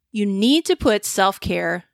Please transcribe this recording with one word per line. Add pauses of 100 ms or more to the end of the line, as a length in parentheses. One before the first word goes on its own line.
(120)
you
need
to
put
self-care (100)